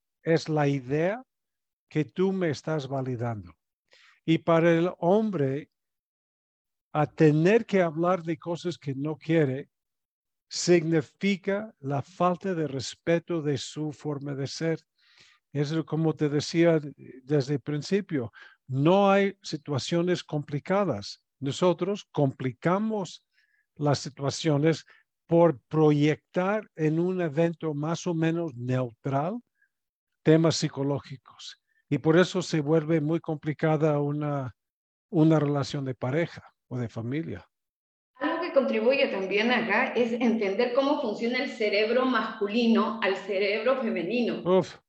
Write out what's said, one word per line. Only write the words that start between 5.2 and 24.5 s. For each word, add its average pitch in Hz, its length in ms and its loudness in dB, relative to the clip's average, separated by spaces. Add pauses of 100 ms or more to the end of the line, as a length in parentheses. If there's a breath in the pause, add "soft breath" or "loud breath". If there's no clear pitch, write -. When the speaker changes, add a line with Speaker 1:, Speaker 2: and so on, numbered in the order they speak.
Speaker 1:
a 151 140 0
tener 165 600 4
que 190 160 2
hablar 170 420 0
de 165 140 -4
cosas 170 400 -8
que 139 180 -8
no 147 220 -6
quiere, 147 520 0 (800)
significa 180 1300 0
la 139 220 -4
falta 180 540 -2
de 156 120 -2
respeto 165 720 -4
de 143 160 -2
su 151 340 -8
forma 143 420 -8
de 135 140 -6
ser. 160 320 -4 (720 soft breath)
Es 143 200 -2 (120)
como 156 300 0
te 151 140 0
decía 165 500 4 (440)
desde 143 320 0
el 135 40 -2
principio, 147 720 -4 (360 loud breath)
no 175 440 4
hay 196 300 2
situaciones 165 840 -2
complicadas. 147 1000 -4 (180)
Nosotros 175 720 -2
complicamos 165 1120 -2 (520)
las 147 240 0
situaciones 147 840 -2 (420 soft breath)